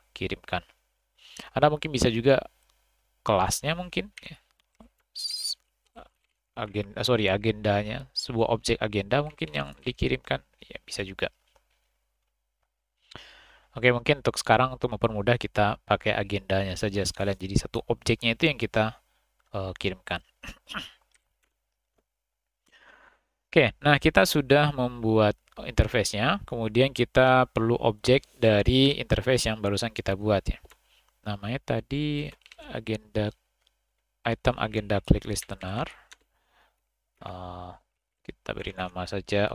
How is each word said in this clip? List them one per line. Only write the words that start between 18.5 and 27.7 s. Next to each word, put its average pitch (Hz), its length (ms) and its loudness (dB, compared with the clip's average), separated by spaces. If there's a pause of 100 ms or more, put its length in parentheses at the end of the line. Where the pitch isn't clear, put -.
kita, 110 380 -2 (580)
eh, 95 220 -6
kirimkan. - 440 -6 (220)
<clears throat> - 560 -16 (2500)
Oke, 131 320 6
nah 143 160 4
kita 170 320 6
sudah 143 480 4
membuat 110 560 2 (320)
interface-nya. 117 800 0
Kemudian 117 480 0
kita 127 560 4
perlu 113 320 0